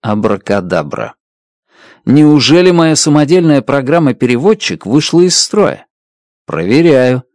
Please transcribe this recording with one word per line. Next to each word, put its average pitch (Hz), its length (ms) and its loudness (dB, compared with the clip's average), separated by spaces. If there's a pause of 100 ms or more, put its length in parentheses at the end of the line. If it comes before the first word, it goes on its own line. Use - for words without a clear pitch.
(180)
Абракадабра. 92 960 -4 (880)
Неужели 151 640 4
моя 165 240 2
самодельная 151 680 0
программа-переводчик 131 1200 -2
вышла 151 360 0
из 180 160 0
строя? - 480 -2 (600)
Проверяю. 127 800 0 (120)